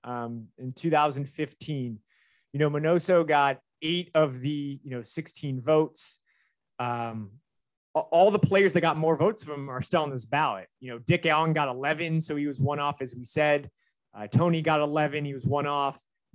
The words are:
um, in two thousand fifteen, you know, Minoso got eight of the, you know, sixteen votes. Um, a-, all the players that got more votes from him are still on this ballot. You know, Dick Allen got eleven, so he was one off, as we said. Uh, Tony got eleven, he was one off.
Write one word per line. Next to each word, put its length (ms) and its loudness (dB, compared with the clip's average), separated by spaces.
um, 440 -8
in 160 -10
two 160 -4
thousand 400 2
fifteen, 720 -8
you 80 -4
know, 120 2
Minoso 560 2
got 320 2
eight 320 -2
of 240 2
the, 440 -6
you 60 -14
know, 140 -8
sixteen 580 -8
votes. 580 0
Um, 540 -6
a-, 140 -2
all 200 8
the 80 2
players 340 4
that 80 2
got 160 2
more 180 2
votes 280 0
from 180 -8
him 80 -10
are 120 -6
still 220 0
on 80 -4
this 140 -8
ballot. 420 -2
You 120 -12
know, 80 -10
Dick 260 2
Allen 280 2
got 140 0
eleven, 540 -2
so 140 -2
he 120 -2
was 120 -6
one 200 0
off, 220 -4
as 140 -10
we 80 -14
said. 460 0
Uh, 100 -10
Tony 340 2
got 200 2
eleven, 440 -2
he 80 -6
was 120 -6
one 220 0
off. 340 -2